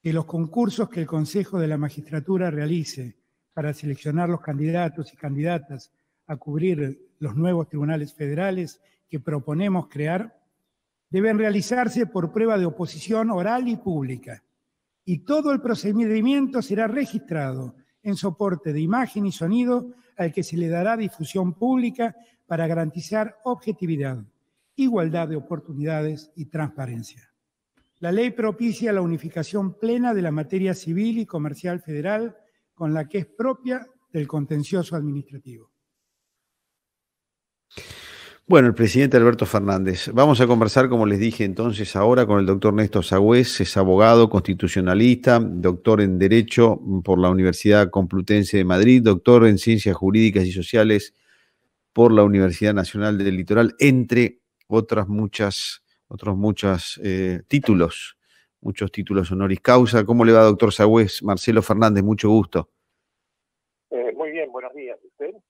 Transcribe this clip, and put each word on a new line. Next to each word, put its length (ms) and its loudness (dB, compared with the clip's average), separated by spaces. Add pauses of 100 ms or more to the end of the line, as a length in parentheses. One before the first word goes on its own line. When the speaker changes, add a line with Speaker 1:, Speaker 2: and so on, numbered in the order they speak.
Speaker 1:
que 120 -4
los 120 -4
concursos 640 -4
que 120 -8
el 60 -6
Consejo 520 -4
de 80 -2
la 100 -4
Magistratura 720 -6
realice 680 -6 (360)
para 200 -8
seleccionar 560 -6
los 100 -4
candidatos 760 -6
y 40 -20
candidatas 720 -8 (340)
a 120 -12
cubrir 720 -6 (100)
los 160 -8
nuevos 320 -2
tribunales 460 -6
federales 680 -8 (300)
que 100 -10
proponemos 680 -6
crear, 500 -8 (680)
deben 280 -2
realizarse 680 -2
por 260 -6
prueba 260 -2
de 80 0
oposición 640 -6
oral 380 -4
y 80 -4
pública, 680 -8 (640)
y 220 -6
todo 260 -2
el 80 -2
procedimiento 1040 -2
será 260 -4
registrado 880 -8 (260)
en 140 -6
soporte 560 -6
de 80 -4
imagen 460 -4
y 80 -6
sonido 580 -4 (240)
al 160 -4
que 120 -6
se 120 -10
le 140 -4
dará 260 -2
difusión 600 -6
pública 600 -4 (320)
para 200 -4
garantizar 760 -6
objetividad, 800 -6 (540)
igualdad 500 -2
de 80 -8
oportunidades 1000 -8
y 80 -12
transparencia. 800 -12 (760)
La 120 -4
ley 180 -2
propicia 640 -4
la 80 -2
unificación 760 -6
plena 360 -4
de 80 -2
la 100 -4
materia 420 -4
civil 440 -4
y 80 -6
comercial 560 -8
federal 560 -8 (360)
con 200 -6
la 160 -6
que 80 -8
es 80 -6
propia 600 -8 (280)
del 120 -4
contencioso 720 -6
administrativo. 760 -12 (2750)
Speaker 2:
Bueno, 220 8
el 40 2
presidente 440 2
Alberto 280 6
Fernández. 680 -2
Vamos 260 6
a 80 6
conversar, 400 2
como 180 0
les 140 0
dije 240 -2
entonces, 540 -4
ahora 280 4
con 140 2
el 60 2
doctor 280 2
Néstor 300 0
Sagüez, 560 4
es 160 -2
abogado 540 6
constitucionalista, 1120 2
doctor 600 0
en 180 2
Derecho 640 4 (220)
por 160 2
la 100 4
Universidad 600 4
Complutense 680 -2
de 60 2
Madrid, 400 6
doctor 420 6
en 120 6
Ciencias 400 0
Jurídicas 480 2
y 80 -4
Sociales 600 2 (800)
por 220 6
la 100 8
Universidad 500 2
Nacional 440 -2
del 180 0
Litoral, 420 2
entre 600 2 (280)
otras 420 0
muchas 760 -6 (260)
otros 260 -6
muchos, 680 -2
eh, 440 -4
títulos, 720 0 (440)
muchos 300 -6
títulos 400 -2
honoris 300 -2
causa. 440 6
¿Cómo 200 4
le 80 8
va, 100 10
doctor 300 4
Sagüez? 500 4
Marcelo 380 0
Fernández, 420 2
mucho 260 0
gusto. 400 2 (1200)
Speaker 3:
Eh, 240 -4
muy 160 -8
bien, 200 -8
buenos 220 -12
días. 300 -14
¿Usted? 320 -14 (140)